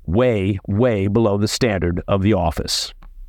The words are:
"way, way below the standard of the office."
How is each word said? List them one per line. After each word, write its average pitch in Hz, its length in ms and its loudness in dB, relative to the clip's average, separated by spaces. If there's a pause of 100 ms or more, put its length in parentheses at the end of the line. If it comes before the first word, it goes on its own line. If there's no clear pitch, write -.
"way, 101 640 0
way 101 400 2
below 104 300 2
the 101 100 0
standard 90 580 0
of 98 160 0
the 104 120 4
office." - 600 -4 (340)